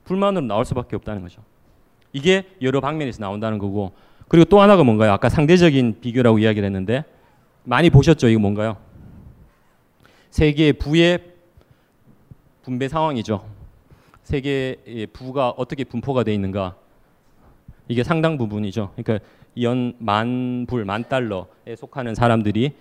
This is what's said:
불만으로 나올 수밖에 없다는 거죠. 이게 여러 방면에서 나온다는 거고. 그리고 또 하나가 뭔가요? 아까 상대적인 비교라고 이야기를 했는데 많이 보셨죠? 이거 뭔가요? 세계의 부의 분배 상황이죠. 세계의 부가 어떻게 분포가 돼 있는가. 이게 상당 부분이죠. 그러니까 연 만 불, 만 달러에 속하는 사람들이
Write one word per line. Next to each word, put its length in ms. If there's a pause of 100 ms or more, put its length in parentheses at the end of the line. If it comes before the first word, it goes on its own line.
불만으로 400
나올 200
수밖에 300
없다는 260
거죠. 200 (720)
이게 320 (160)
여러 180
방면에서 400
나온다는 380
거고. 340 (360)
그리고 180
또 160
하나가 220
뭔가요? 280
아까 180
상대적인 720
비교라고 380
이야기를 260
했는데 380 (600)
많이 260
보셨죠? 400
이거 100
뭔가요? 380 (1500)
세계의 440
부의 460 (1400)
분배 240
상황이죠. 580 (800)
세계의 920
부가 360
어떻게 340
분포가 400
돼 100
있는가. 420 (1120)
이게 160
상당 340
부분이죠. 580
그러니까 300 (360)
연 380
만 680
불, 180
만 220
달러에 680
속하는 400
사람들이 640